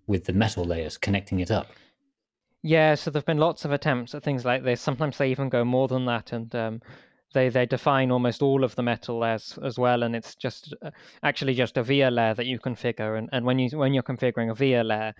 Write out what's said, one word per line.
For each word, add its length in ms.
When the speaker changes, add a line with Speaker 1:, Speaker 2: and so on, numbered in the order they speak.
Speaker 1:
with 180
the 80
metal 300
layers, 340
connecting 440
it 100
up. 200
Speaker 2:
Yeah, 280
so 160
there've 120
been 140
lots 260
of 80
attempts 440
at 80
things 200
like 200
this. 180
Sometimes 380
they 100
even 200
go 140
more 240
than 180
that, 280
and, 220
um, 260
they, 180
they 180
define 420
almost 320
all 220
of 120
the 60
metal 380
layers 440
as 140
well, 240
and 140
it's 180
just, 480
uh, 80
actually 320
just 240
a 60
via 260
layer 240
that 140
you 120
configure, 600
and, 140
and 120
when 140
you, 180
when 160
you're 80
configuring 480
a 60
via 280
layer, 360